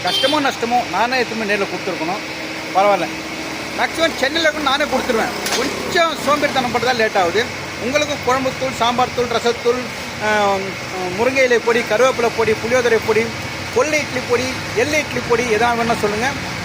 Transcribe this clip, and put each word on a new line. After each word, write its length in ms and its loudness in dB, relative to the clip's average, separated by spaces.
கஷ்டமோ 480 2
நஷ்டமோ, 400 0
நானே 320 2
எடுத்துன்னு 220 -2
போய் 40 -2
நேர்ல 140 2
கொடுத்துருக்கணும். 580 -4
பரவாயில்ல, 320 4
மேக்ஸிமம் 420 0
சென்னையில 320 2
கூட 120 -4
நானே 200 2
கொடுத்துருவேன். 760 -2
கொஞ்சம் 580 0
சோம்பேறித்தனம் 440 2
பட்டு 160 0
தான் 80 2
லேட் 220 2
ஆகுது. 480 0
உங்களுக்கும் 340 0
குழம்புத்தூள், 500 0
சாம்பார் 380 2
தூள், 120 0
ரசத்தூள், 520 0
ஆ, 300 2
முருங்கை 240 4
இலை 160 4
பொடி, 200 2
கருவேப்பிலை 580 2
பொடி, 140 2
புளியோதரை 560 2
பொடி, 180 2
கொள்ளை 240 2
இட்லி 200 -4
பொடி, 140 2
எள்ளு 240 2
இட்லி 300 -4
பொடி, 140 2
எதா 240 2
வேணா 240 0
சொல்லுங்க, 280 0